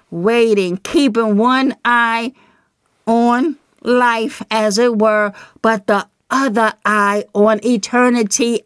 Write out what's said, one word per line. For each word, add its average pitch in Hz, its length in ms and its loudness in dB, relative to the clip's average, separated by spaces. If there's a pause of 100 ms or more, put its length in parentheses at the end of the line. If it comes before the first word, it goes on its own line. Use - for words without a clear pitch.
waiting, 202 680 0
keeping 226 600 0
one 254 380 0 (100)
eye 233 480 -2 (720)
on 240 520 0 (240)
life, 240 680 0
as 214 300 -2
it 233 180 2
were, 208 340 0 (300)
but 220 240 -2
the 202 220 -2 (220)
other 233 440 0 (100)
eye 202 400 0 (100)
on 208 320 2
eternity 240 1000 0